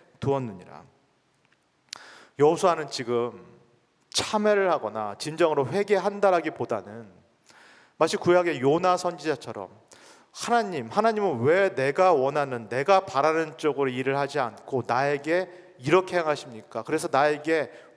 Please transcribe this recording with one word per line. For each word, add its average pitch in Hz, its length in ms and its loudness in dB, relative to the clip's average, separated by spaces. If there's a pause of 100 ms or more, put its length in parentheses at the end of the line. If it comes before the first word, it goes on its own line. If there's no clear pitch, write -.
(200)
두었느니라." 117 640 -6 (1600)
여호수아는 165 500 2
지금 120 560 -4 (640)
참회를 208 640 0
하거나 107 480 -4
진정으로 156 480 0
회개한다라기보다는 165 1400 -2 (880)
마치 160 200 2
구약의 175 440 4
요나 170 360 4
선지자처럼 143 720 -6 (600)
"하나님, 196 580 -2
하나님은 202 520 0
왜 175 340 2
내가 143 380 4
원하는, 135 540 0
내가 160 380 2
바라는 156 520 0
쪽으로 139 320 0
일을 131 280 -2
하지 143 220 -4
않고 120 480 -4
나에게 143 880 -2
이렇게 175 400 2
행하십니까? 135 680 -4
그래서 156 280 -2
나에게 151 600 0 (260)